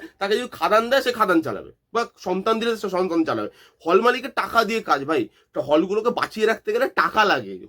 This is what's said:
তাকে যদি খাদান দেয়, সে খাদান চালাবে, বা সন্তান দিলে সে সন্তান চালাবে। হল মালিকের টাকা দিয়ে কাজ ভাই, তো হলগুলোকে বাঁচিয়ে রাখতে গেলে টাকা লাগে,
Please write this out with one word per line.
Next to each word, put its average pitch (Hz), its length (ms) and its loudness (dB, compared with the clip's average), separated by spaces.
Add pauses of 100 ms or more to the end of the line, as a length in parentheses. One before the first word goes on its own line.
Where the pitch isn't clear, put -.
(180)
তাকে 202 200 0
যদি 247 140 -6
খাদান 220 380 2
দেয়, 262 120 2
সে 247 100 -2
খাদান 190 280 2
চালাবে, 101 300 -8 (220)
বা 226 140 -2 (120)
সন্তান 190 400 -2
দিলে 233 180 0
সে 208 120 -6
সন্তান 175 360 0
চালাবে। 107 240 -2 (380)
হল 185 140 4
মালিকের 247 300 0
টাকা 220 340 0
দিয়ে 220 160 -2
কাজ 139 240 0
ভাই, 135 240 -2 (260)
তো 147 60 -2
হলগুলোকে 185 500 0
বাঁচিয়ে - 360 -2
রাখতে 214 260 -2
গেলে 233 160 0
টাকা 185 360 2
লাগে, 104 440 -2